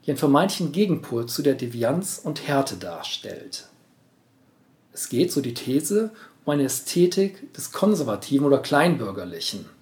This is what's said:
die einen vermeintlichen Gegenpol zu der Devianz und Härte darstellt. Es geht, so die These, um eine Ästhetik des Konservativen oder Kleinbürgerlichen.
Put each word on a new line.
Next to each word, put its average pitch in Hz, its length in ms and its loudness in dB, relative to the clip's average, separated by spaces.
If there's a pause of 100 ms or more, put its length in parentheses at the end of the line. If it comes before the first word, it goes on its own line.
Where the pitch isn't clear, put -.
die 151 60 -2
einen 135 60 0
vermeintlichen 156 540 4
Gegenpol 151 540 0
zu - 160 -6
der 139 140 4
Devianz 123 680 -2
und 156 240 -6
Härte 135 300 0
darstellt. 87 880 -12 (1300)
Es - 160 -10
geht, - 240 2
so 139 80 0
die 120 120 -6
These, 202 580 0 (340)
um 147 80 0
eine 143 100 2
Ästhetik 175 880 0
des - 200 -12
Konservativen 143 760 2
oder 139 120 6
Kleinbürgerlichen. 104 1040 0 (160)